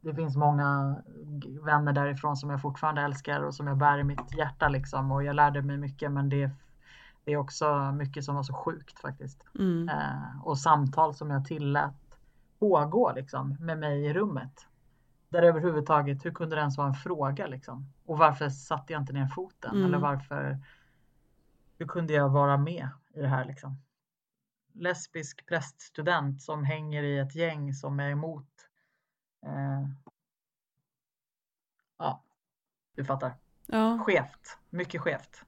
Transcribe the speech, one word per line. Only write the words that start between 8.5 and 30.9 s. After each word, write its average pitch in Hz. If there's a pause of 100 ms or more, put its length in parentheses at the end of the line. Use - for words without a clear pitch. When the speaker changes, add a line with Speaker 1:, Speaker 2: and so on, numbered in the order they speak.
Speaker 1:
sjukt, -
faktiskt. 135 (140)
Speaker 2:
Mm. 170
Speaker 1:
Eh, 143
och 143
samtal 151
som 151
jag 135
tillät 147 (640)
pågå, 180
liksom, 135
med 165
mig 147
i 147
rummet. 165 (640)
Där 170
överhuvudtaget, 151
hur 170
kunde 160
det 156
ens 139
vara 143
en 135
fråga, 147
liksom? 131 (140)
Och 156
varför 151
satte 143
jag 151
inte 131
ner 139
foten? -
Speaker 2:
Mm. 196
Speaker 1:
Eller 175
varför, 139 (1200)
hur 165
kunde 165
jag 143
vara 143
med 147 (260)
i 151
det 139
här, 131
liksom? 135 (960)
Lesbisk 170
präststudent 151
som 151
hänger 151
i 143
ett 139
gäng 151
som 139
är 143
emot, 147 (1000)
eh, 139 (2000)